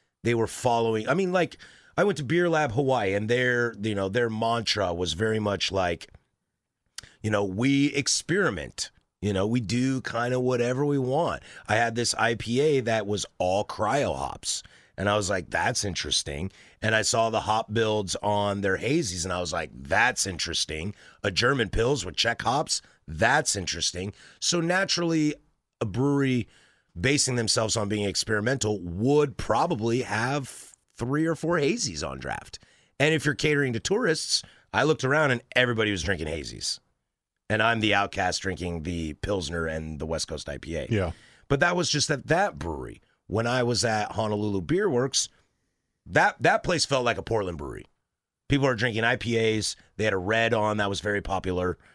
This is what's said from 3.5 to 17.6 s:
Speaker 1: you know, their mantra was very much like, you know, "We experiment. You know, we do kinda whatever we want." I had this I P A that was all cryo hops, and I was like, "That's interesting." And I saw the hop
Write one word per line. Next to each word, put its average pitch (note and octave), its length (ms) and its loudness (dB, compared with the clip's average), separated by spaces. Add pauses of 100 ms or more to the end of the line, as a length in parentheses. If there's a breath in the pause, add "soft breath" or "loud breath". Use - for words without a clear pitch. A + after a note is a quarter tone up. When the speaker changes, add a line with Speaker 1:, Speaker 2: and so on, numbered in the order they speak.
Speaker 1:
you G#2+ 140 0
know, G2 140 0
their A#2+ 200 0
mantra A2 640 0
was E2+ 200 -4
very A2 260 0
much G2+ 320 -2
like, F2+ 380 -2 (1120 loud breath)
you G#2+ 80 -2
know, G#2 140 4
"We C3+ 500 2
experiment. C#3 1000 -2 (300)
You G2+ 120 0
know, F#2+ 120 2
we A#2+ 140 0
do B2 420 -2
kinda B2 380 -2
whatever B2+ 460 0
we C#3+ 120 2
want." C3 460 0 (240 loud breath)
I G#2 80 2
had A#2 200 2
this A#2 200 0
I A2+ 200 2
P A#2 260 -2
A D3 200 4
that A2 240 0
was G2+ 200 -4 (120)
all F#2+ 280 2
cryo G#2+ 500 0
hops, - 480 -6 (340 loud breath)
and G2 120 0
I G#2 80 2
was G2 120 -2
like, F#2+ 200 -2
"That's F#2 340 0
interesting." D#2 680 -4 (300 loud breath)
And A2 140 2
I A2 60 4
saw A2+ 280 2
the G#2+ 120 0
hop G#2+ 320 0